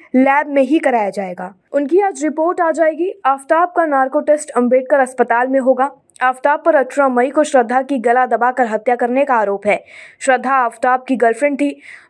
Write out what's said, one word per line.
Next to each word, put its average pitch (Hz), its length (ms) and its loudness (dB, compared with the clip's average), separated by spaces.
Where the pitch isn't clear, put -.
लैब 269 320 2
में 277 140 2
ही 277 160 2
कराया 240 320 0
जाएगा। 185 440 -10
उनकी 285 280 0
आज 311 240 -2
रिपोर्ट 320 360 -2
आ 330 100 0
जाएगी। 320 420 -2
आफ्ताब 320 500 0
का 330 100 2
नार्को 269 340 0
टेस्ट 294 300 0
अंबेडकर 254 500 2
अस्पताल 247 480 0
में 262 120 0
होगा। 262 340 0
आफ्ताब 269 420 0
पर 330 100 2
अठारह 269 340 0
मई 247 220 0
को 302 140 2
श्रद्धा 254 380 0
की 269 160 -4
गला 247 280 2
दबाकर 240 400 0
हत्या 220 300 -2
करने 247 280 0
का 277 100 0
आरोप 202 320 -2
है। 196 160 0
श्रद्धा 254 360 0
आफ्ताब 254 520 0
की 262 80 0
गर्लफ्रेंड 247 400 0
थी। 285 140 -2